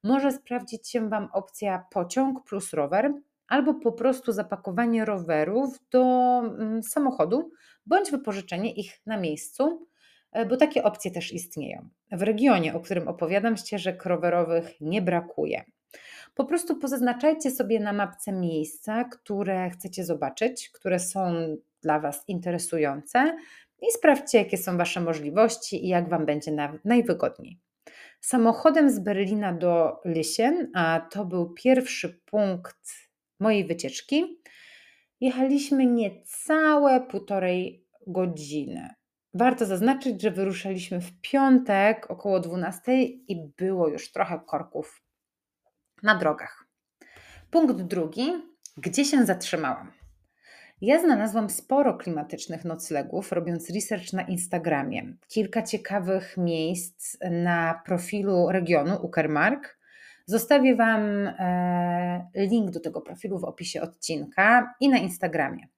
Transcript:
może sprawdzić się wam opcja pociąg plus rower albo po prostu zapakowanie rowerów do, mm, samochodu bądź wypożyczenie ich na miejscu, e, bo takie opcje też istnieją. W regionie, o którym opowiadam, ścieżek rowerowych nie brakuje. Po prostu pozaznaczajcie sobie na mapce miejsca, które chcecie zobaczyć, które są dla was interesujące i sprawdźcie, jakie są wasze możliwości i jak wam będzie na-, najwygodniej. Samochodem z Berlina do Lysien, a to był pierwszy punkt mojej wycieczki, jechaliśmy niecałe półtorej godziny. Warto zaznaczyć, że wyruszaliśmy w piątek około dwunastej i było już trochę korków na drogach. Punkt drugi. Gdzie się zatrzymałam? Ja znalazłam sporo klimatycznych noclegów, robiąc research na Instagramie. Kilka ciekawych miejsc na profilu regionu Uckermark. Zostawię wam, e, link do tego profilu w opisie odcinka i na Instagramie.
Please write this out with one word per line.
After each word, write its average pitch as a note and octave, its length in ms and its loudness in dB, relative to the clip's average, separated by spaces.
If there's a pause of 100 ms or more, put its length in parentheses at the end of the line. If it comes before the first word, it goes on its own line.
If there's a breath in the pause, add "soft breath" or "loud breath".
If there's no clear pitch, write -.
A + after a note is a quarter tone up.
może C4+ 280 2
sprawdzić B3 580 -8
się A3 200 -2
wam G#3 240 -4
opcja F#3+ 580 -4
pociąg B3+ 520 -2
plus - 300 -8
rower F#3 400 2 (340)
albo B3+ 260 2
po - 180 -2
prostu B3 400 -2
zapakowanie G#3+ 760 -2
rowerów F#3+ 720 -2 (120)
do, B3 480 4
mm, A3+ 440 -4
samochodu C4 680 0 (340 loud breath)
bądź E4 260 2
wypożyczenie G3 600 -4
ich - 340 -12
na G#3+ 120 -6
miejscu, G3+ 720 -4 (440 soft breath)
e, A3+ 140 -2
bo A#3 120 0
takie D4+ 260 4
opcje G#3 280 0
też F3 220 -10
istnieją. - 560 -10 (220)
W F3+ 100 -4
regionie, G#3 520 4
o E3+ 60 -4
którym F3 280 -4
opowiadam, G3 500 0
ścieżek F#3 480 -6
rowerowych E3+ 760 0
nie D#3+ 200 -2
brakuje. F3 640 -2 (720 loud breath)
Po C4 80 0
prostu E4 300 -2
pozaznaczajcie C4+ 760 0
sobie A3 280 0
na G#3 140 -2
mapce G3+ 380 -4
miejsca, F3+ 720 -4
które G3 680 -4
chcecie F#3 340 -10
zobaczyć, E3+ 680 -4
które F#3 300 -2
są F3+ 340 -4 (480)
dla D3+ 180 0
was C#3+ 280 -6
interesujące F3 1080 -2 (440 loud breath)
i A4+ 100 0
sprawdźcie, C#4+ 460 4
jakie G3+ 200 2
są F3+ 200 -4
wasze F3 240 -2
możliwości E3+ 840 0
i - 20 -2
jak F3 220 2
wam D#3 160 0
będzie D3+ 260 -2
na-, D3+ 340 -4
najwygodniej. A3+ 760 0 (600 loud breath)
Samochodem C4+ 680 4
z G#3+ 100 0
Berlina G3 540 -2
do E3+ 520 2
Lysien, A3 680 0
a E3 380 0
to G3+ 140 -6
był F3 280 -4
pierwszy B3+ 720 0
punkt - 840 -4 (300)
mojej G#3 280 2
wycieczki, - 760 -2 (800 soft breath)
jechaliśmy C4 640 2
niecałe C4+ 1160 2
półtorej F#3+ 840 -4 (220)
godziny. D3+ 840 -6 (440)
Warto B3 320 2
zaznaczyć, G#3+ 560 0
że G#3 100 0
wyruszaliśmy F#3 720 -4
w - 200 -16
piątek A#3+ 880 4
około F#3+ 280 0
dwunastej F#3 880 -2
i D#3+ 300 -8
było F#3 300 0
już D#3 240 -6
trochę F3+ 340 -2
korków - 600 -10 (960)
na G#3 120 4
drogach. D#3 520 -4 (840 loud breath)
Punkt B3+ 300 4
drugi. F#3 520 -2 (440)
Gdzie - 280 0
się C#4 200 6
zatrzymałam? D#3+ 680 -2 (880 soft breath)
Ja C4+ 180 4
znalazłam A3 500 2
sporo C4+ 440 0
klimatycznych D#3+ 720 -8
noclegów, E3 680 -6
robiąc E3+ 380 -4
research F#3+ 440 -6
na F#3 80 -2
Instagramie. E3+ 920 -2 (140)
Kilka A3 340 -2
ciekawych F#3+ 760 -4
miejsc E3+ 800 -4 (140)
na E3+ 540 0
profilu F#3 640 0
regionu E3+ 560 2
Uckermark. E3 720 0 (480 loud breath)
Zostawię B3+ 500 6
wam, G#3 520 2
e, F3+ 1080 -2
link G3 360 2
do E3 80 -6
tego E3 220 -8
profilu F3+ 380 -10
w - 40 -6
opisie - 380 -8
odcinka F#3+ 960 2
i C#4 100 6
na C4 80 6
Instagramie. F3 720 -2 (100)